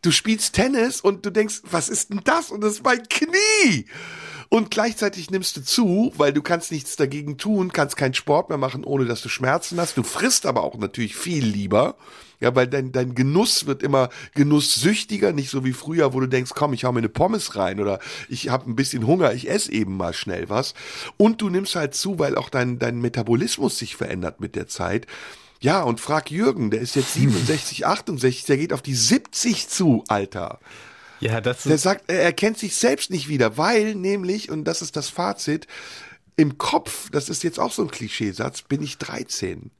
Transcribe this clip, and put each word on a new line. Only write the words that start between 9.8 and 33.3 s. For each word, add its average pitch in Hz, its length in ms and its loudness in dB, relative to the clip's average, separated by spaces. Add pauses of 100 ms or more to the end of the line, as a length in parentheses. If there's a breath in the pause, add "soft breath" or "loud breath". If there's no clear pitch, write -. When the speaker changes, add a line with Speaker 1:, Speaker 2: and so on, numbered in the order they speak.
Speaker 1:
hast. 170 160 -2
Du - 60 2
frisst - 420 0
aber 120 180 2
auch 78 140 -4
natürlich 110 400 -4
viel 160 280 -2
lieber, 101 520 2 (420 loud breath)
ja, 123 160 2
weil 127 140 4
dein, 131 240 -2
dein 127 220 0
Genuss 143 500 2
wird 139 180 -2
immer 135 280 2 (240 loud breath)
genusssüchtiger, 151 1000 4
nicht 139 160 -2
so 135 160 -4
wie 131 80 0
früher, 147 400 0
wo 131 80 0
du 131 80 0
denkst, 127 260 0
„Komm, 147 200 0
ich 120 100 -6
hau 127 80 2
mir 123 60 2
eine 117 100 0
Pommes 190 480 0
rein“ 95 240 0
oder 98 180 0 (300 loud breath)
„Ich - 220 -6
hab 131 160 0
ein 117 100 -4
bisschen 131 300 -2
Hunger, 156 260 4
ich 123 160 -6
esse - 240 -2
eben 95 240 -2
mal 87 160 -2
schnell 87 380 -6
was.“ 117 240 -2 (420 loud breath)
Und 220 240 6
du 214 80 -2
nimmst 190 280 -2
halt 147 180 -2
zu, 190 240 -4
weil 139 180 0
auch 135 140 -4
dein, 123 280 0
dein 120 220 -2
Metabolismus 120 800 0
sich - 180 -10
verändert - 420 -6
mit - 160 -8
der 95 140 -6
Zeit. 92 380 -4 (540 loud breath)
Ja, 165 220 2
und 117 160 0
frag 151 320 -2
Jürgen, 165 400 0
der 110 100 0
ist 123 140 -6
jetzt 135 200 0
siebenundsechzig, 131 720 0
<laughs> - 0 -
achtundsechzig, 131 580 0
der 139 140 2
geht 151 160 -2
auf 135 80 -6
die 135 120 -4
siebzig 196 720 0
zu, 147 400 4
Alter. 101 520 -2 (600 loud breath)
Speaker 2:
Ja, 110 200 0
das 123 220 -2
Speaker 1:
Der 151 140 4
Speaker 2:
ist 147 60 0
Speaker 1:
sagt, 190 280 0
er 175 120 2
erkennt 202 360 2
sich 208 160 -6
selbst - 360 0
nicht 151 180 -4
wieder, 120 280 2